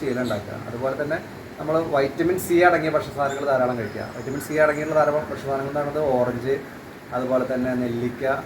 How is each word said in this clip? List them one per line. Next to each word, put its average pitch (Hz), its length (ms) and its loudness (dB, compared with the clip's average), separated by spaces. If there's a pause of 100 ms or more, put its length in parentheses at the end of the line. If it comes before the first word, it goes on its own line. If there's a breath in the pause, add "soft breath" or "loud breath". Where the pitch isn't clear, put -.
ശീലം 127 240 -2
ഉണ്ടാക്കുക. 104 320 -4 (120)
അതുപോലെ 123 320 -4
തന്നെ 151 160 -2 (420)
നമ്മൾ 156 160 0 (200)
വൈറ്റമിൻ 160 500 2
സി 175 100 2 (120)
അടങ്ങിയ 160 280 4
ഭക്ഷണ 139 220 -2
സാധനങ്ങൾ 139 340 -2
ധാരാളം 127 280 2
കഴിക്കുക. 104 240 -6 (120)
വൈറ്റമിൻ 131 320 -6
സി 151 60 -4 (100)
അടങ്ങിയുള്ള 151 360 2
ധാരാളം 147 320 4
ഭക്ഷണ 135 180 -6
സാധനങ്ങൾ 139 220 -2
എന്ന് 147 100 -2
പറയുന്നത് 147 240 -2 (120)
ഓറഞ്ച്, 123 360 0 (640)
അതുപോലെ 127 340 2
തന്നെ 127 200 0 (100)
നെല്ലിക്ക, 120 420 -2 (220)